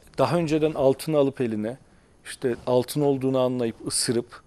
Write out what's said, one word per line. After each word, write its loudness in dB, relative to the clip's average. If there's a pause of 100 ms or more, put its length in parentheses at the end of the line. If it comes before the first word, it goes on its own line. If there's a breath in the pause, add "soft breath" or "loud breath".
(180)
daha 2
önceden 0
altını 2
alıp 2
eline, -4 (480 soft breath)
işte -4 (120)
altın 2
olduğunu 2
anlayıp -2
ısırıp -2